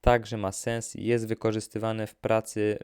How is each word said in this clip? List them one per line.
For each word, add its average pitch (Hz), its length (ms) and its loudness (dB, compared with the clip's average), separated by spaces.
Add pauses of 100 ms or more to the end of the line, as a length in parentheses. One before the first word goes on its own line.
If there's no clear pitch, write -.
także 117 320 4
ma 98 140 -2
sens, - 440 -6
jest 113 320 0
wykorzystywane 110 800 -2
w - 80 -16
pracy, 107 680 0